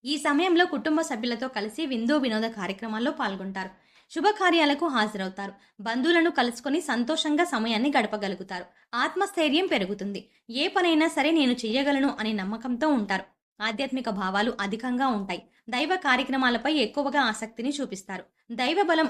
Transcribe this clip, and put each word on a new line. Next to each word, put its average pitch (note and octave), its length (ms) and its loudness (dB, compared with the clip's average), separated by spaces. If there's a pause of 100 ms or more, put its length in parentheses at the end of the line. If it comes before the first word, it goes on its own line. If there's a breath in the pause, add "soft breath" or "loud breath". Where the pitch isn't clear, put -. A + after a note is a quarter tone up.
ఈ C#4+ 120 -2
సమయంలో E4 480 4
కుటుంబ D#4 360 0
సభ్యులతో B3 460 -4
కలిసి A3 380 -4
విందు C4 320 0
వినోద A3+ 320 0
కార్యక్రమాల్లో G#3+ 640 -4
పాల్గొంటారు. F#3+ 580 -6 (420 soft breath)
శుభకార్యాలకు E4+ 760 4
హాజరవుతారు. G3 640 -2 (260 soft breath)
బంధువులను D#4 520 2
కలుసుకొని C4+ 500 0
సంతోషంగా D4+ 640 0
సమయాన్ని A#3 560 0
గడపగలుగుతారు. G3 680 -4 (280 soft breath)
ఆత్మస్థైర్యం E4 760 0
పెరుగుతుంది. G3 640 -4 (200 soft breath)
ఏ C4+ 180 -2
పనైనా E4+ 400 4
సరే D#4 240 2
నేను C#4+ 200 4
చెయ్యగలను C4+ 680 0
అనే A3 140 -2
నమ్మకంతో A#3 560 -2
ఉంటారు. G3+ 340 0 (380)
ఆధ్యాత్మిక B3 480 -4
భావాలు G3+ 500 0
అధికంగా B3 480 -2
ఉంటాయి. G3 360 -2 (260 soft breath)
దైవ D4 260 0
కార్యక్రమాలపై C4 800 0
ఎక్కువగా C#4 480 0
ఆసక్తిని A3+ 480 -4
చూపిస్తారు. G3 540 -8 (280)
దైవ C#4 320 0
బలం D#4+ 260 4